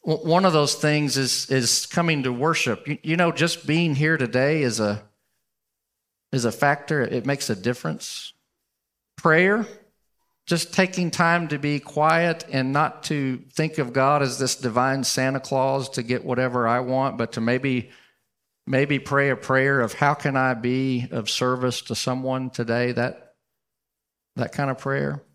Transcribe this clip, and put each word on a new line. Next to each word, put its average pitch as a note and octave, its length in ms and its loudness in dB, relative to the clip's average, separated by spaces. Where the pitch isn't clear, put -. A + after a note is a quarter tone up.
W-, D#3+ 220 0
one F3 160 6
of F3+ 80 6
those D3 240 4
things D3+ 400 2
is, - 340 -2
is B2+ 360 2
coming E3 360 0
to B2+ 100 -2
worship. C3 540 0
You, C#3+ 160 -6
you D#3+ 140 0
know, E3+ 160 2
just E3 340 -2
being D#3 300 2
here D#3 200 2
today C3+ 460 2
is A2+ 160 0
a, G#2 240 0
is B2+ 140 0
a A2 80 0
factor. D3 500 0
It A#2 240 -4
makes C#3 240 -4
a G#2+ 60 0
difference. - 760 -6
Prayer, F#3+ 500 2
just - 260 -2
taking F3+ 380 2
time E3+ 380 2
to D3 100 -2
be D3 220 -2
quiet E3 720 2
and C3 200 -2
not D3 320 0
to C3+ 340 -2
think D#3 240 -2
of B2 140 -2
God C#3 300 4
as B2 160 -2
this C3 160 0
divine B2+ 480 0
Santa C3 380 0
Claus C3+ 500 0
to B2 140 -6
get B2 200 -2
whatever B2 440 0
I A#2+ 100 2
want, C3 400 -2
but A#2 140 -4
to A2+ 80 -6
maybe, B2 500 0
maybe C#3 320 2
pray C#3 320 0
a B2 60 0
prayer C3+ 440 2
of, A2+ 140 0
"How C#3+ 200 2
can C#3 220 -2
I C3 180 2
be B2 560 -2
of A2 180 -4
service B2+ 540 -2
to A#2 120 -8
someone C3 560 -4
today?" A#2+ 420 -2
That, A#2+ 420 -4
that A#2+ 160 -4
kind C#3 180 -2
of C3 80 -4
prayer. C#3+ 440 -4